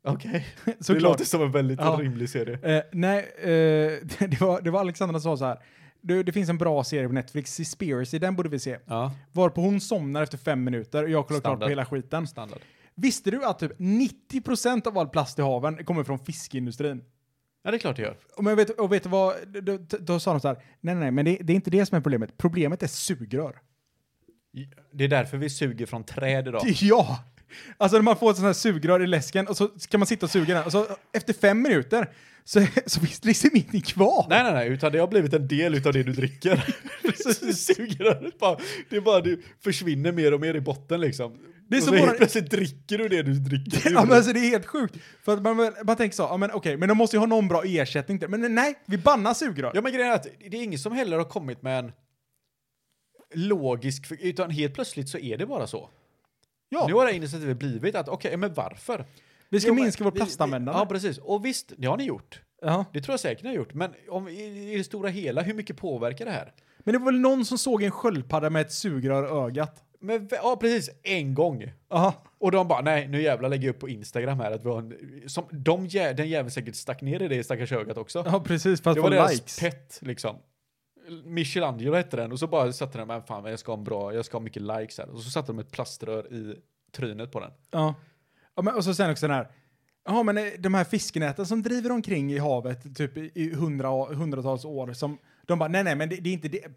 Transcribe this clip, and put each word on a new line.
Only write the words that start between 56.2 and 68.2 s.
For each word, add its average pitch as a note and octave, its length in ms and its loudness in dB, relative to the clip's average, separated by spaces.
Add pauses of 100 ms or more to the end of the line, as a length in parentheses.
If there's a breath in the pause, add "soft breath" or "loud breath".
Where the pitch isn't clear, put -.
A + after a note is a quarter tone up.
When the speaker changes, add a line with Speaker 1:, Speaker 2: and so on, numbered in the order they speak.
Speaker 2:
Ja. C#4+ 200 0
Speaker 1:
Nu F3 60 0
har B3+ 120 6
det A3 100 2
initiativet D3+ 420 -4
blivit C#3 360 -4
att, E3+ 140 -4
okej, E3+ 280 -4
men F#3 180 -4
varför? D3+ 500 -6 (460 soft breath)
Speaker 2:
Vi G3+ 100 4
ska A3 80 2
Speaker 1:
Jo, A#3 60 6
men C4 80 4
Speaker 2:
minska G#3+ 220 0
vårt F#3+ 100 2
Speaker 1:
vi, F#3+ 40 -4
Speaker 2:
plastanvändande. D3 600 -2
Speaker 1:
vi, G3+ 40 2
ja, G#3+ 40 0
precis. F#3+ 320 -4
Och G#3 260 -4
visst, - 320 -6
det B2+ 100 -4
har D3+ 100 2
ni C#4 80 -4
gjort. - 380 -10 (200)
Speaker 2:
Ja. E3+ 300 0
Speaker 1:
Det D3 80 -4
tror C4+ 120 -6
jag B3+ 80 -2
säkert A#2+ 240 -4
ni B3 40 -8
har B3+ 80 -4
gjort. C#3+ 180 -6
Men E3+ 160 -4 (180)
om, F#3 200 -8
i, G3+ 440 -12
i G#3 60 -4
det F#3+ 60 -2
stora G3+ 240 -6
hela, E3+ 340 -4
hur G#3 120 -2
mycket G#3+ 220 -8
påverkar C3+ 480 -6
det A#3 60 -8
här? A#2+ 220 -8 (260 soft breath)
Speaker 2:
Men G#3 140 0
det B3 60 4
var B3 80 0
väl B3+ 140 2
någon C4 240 4
som B3+ 140 -4
såg A3 240 0
en G3+ 80 2
sköldpadda D#3 600 -2